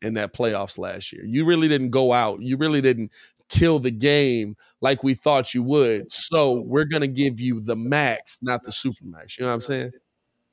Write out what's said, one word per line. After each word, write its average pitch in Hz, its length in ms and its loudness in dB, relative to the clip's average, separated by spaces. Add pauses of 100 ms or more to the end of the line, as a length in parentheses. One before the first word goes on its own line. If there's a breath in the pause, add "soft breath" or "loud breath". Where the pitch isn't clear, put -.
in 110 140 -6
that 104 180 -4
playoffs 104 460 -4
last 92 340 -10
year. - 140 -14
You 127 180 0
really 160 240 4
didn't 131 220 2
go 127 240 4
out. 107 260 0
You 127 160 -2
really 151 240 2
didn't 120 320 -4 (380 soft breath)
kill 165 280 4
the 127 120 -2
game 120 680 0 (240 soft breath)
like 131 240 0
we 135 80 4
thought 135 400 0
you 123 100 0
would. 120 480 2
So 147 420 2
we're 123 340 0
gonna 147 200 0
give 131 320 0
you 120 220 -2
the 113 160 -2
max, 127 640 -2
not 123 220 -4
the - 80 -14
supermax. 92 640 -10
You 127 80 -6
know 123 40 -2
what 120 80 -2
I'm 113 40 -4
saying? 127 300 -6 (640)